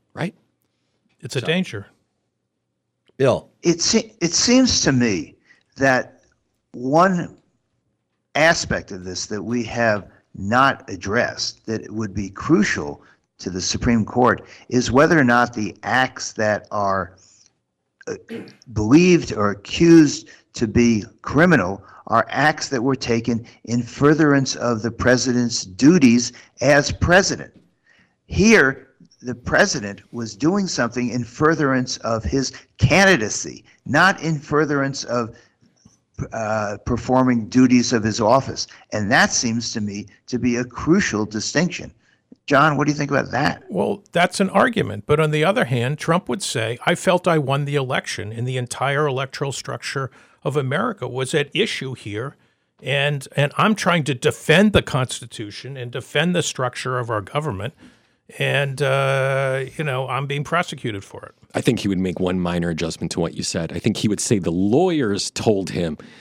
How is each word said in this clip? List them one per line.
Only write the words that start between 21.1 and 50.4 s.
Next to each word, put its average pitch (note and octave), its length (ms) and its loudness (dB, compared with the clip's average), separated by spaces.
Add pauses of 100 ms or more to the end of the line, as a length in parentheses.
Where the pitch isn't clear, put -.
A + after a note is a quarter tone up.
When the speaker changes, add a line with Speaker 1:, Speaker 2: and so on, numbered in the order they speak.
Speaker 4:
criminal B2 600 2 (260)
are A2+ 220 2
acts D3+ 400 0
that B2 120 -4
were C3 140 0
taken A#2 500 -2 (180)
in A#2+ 180 -2
furtherance C#3+ 760 2
of A#2 240 -2
the A2+ 100 -4
president's B2 720 0
duties B2 720 4 (280)
as C#3+ 300 4
president. D#3+ 640 2 (720)
Here, D#3+ 640 4 (320)
the B2 140 -8
president A#2 680 -2 (120)
was A2+ 220 -8
doing F#3 320 0
something B2 420 -2
in A#2+ 140 -4
furtherance C#3 720 0
of A2+ 260 -4
his C3+ 300 -2 (240)
candidacy, C#3 880 2 (200)
not F3 360 2
in D#3 180 -2
furtherance C#3+ 640 -2
of, A#2+ 300 -4 (960)
uh, G#2+ 540 -4
performing B2 640 0
duties B2 420 4
of A#2 100 2
his G#2+ 200 -2
office. A2+ 460 0 (260)
And G#2 180 -4
that F3+ 220 2
seems A#2 400 -4
to A2+ 80 -6
me G#2 260 -8 (200)
to B2 120 -4
be A#2+ 160 0
a A#2+ 80 -2
crucial B2 640 0
distinction. A2 640 -4 (540)
John, D3+ 320 4
what D3 80 0
do D3+ 80 0
you D3 40 -6
think C#3+ 140 -6
about B2 200 -2
that? C#3+ 380 -2
Speaker 2:
Well, - 340 -4 (100)
that's F3+ 260 0
an F#3+ 120 0
argument. F#3 540 0
But D3 140 0
on D#3 120 0
the D3+ 120 0
other G3+ 220 0
hand, B2+ 320 -2
Trump E3+ 320 -2
would A#3 120 -6
say, A2+ 440 -6
"I E3+ 100 2
felt F3+ 320 0
I E3 100 2
won C#3+ 280 -2
the C#3+ 100 -4
election, C3 560 -6
and A#2 160 -6
the C3 80 -4
entire C3+ 520 -4
electoral C3+ 440 -6
structure C3 580 -8 (340)